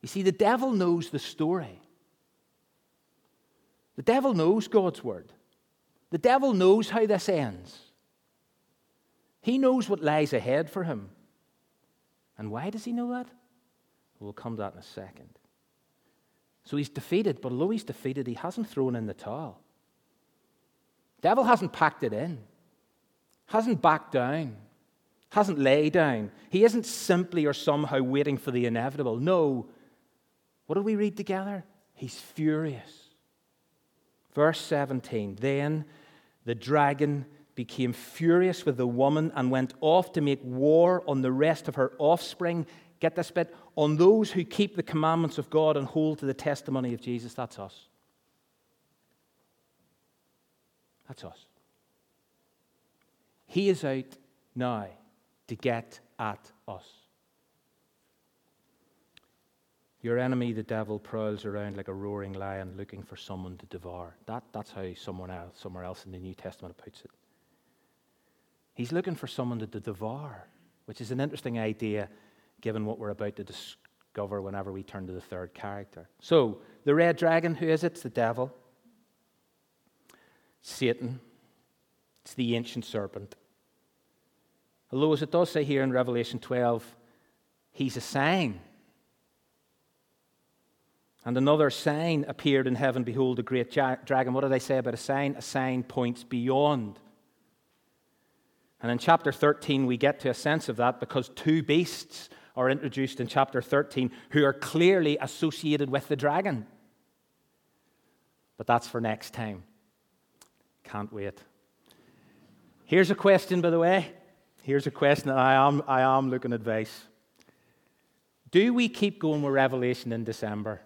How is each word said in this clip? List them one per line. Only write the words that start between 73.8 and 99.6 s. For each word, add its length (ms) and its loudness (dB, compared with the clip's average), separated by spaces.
whenever 320 -8
we 120 -10
turn 240 -12
to 40 -10
the 80 -10
third 340 -12
character. 540 -14
So, 400 2
the 100 4
red 220 4
dragon, 380 2
who 140 -4
is 140 2
it? 100 -2
It's 100 -18
the 80 -8
devil. 420 -2
Satan. 600 -4
It's 120 -20
the 200 -2
ancient 300 -6
serpent. 500 -10
Although, 200 2
as 100 0
it 80 -6
does 200 2
say 140 0
here 180 0
in 100 0
Revelation 460 0
twelve, 580 -2
he's 240 -4
a 40 -6
sign. 600 -2
"And 120 -2
another 340 4
sign 560 0
appeared 400 2
in 80 0
heaven. 300 0
Behold, 340 0
a 40 -4
great 340 -2
ja-, 280 2
dragon." 280 2
What 80 0
did 120 0
I 60 2
say 200 0
about 160 -2
a 40 -10
sign? 380 -2
A 60 -16
sign 420 -2
points 400 -4
beyond. 760 0
And 80 -2
in 80 0
chapter 320 4
thirteen, 560 2